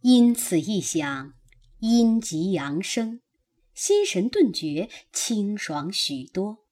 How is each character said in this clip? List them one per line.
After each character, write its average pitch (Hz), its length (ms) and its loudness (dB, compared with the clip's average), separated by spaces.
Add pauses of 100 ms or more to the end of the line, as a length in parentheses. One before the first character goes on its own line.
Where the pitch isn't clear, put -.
因 240 340 6
此 180 240 -2
一 196 220 -2
想， 143 540 -6 (460)
阴 226 380 4
极 180 340 -2
阳 147 300 -4
生， 226 380 -6 (540)
心 403 320 2
神 202 240 0
顿 320 200 4
觉， 156 380 -6 (240)
清 208 460 -4
爽 151 340 -6
许 135 320 -4
多 208 480 -6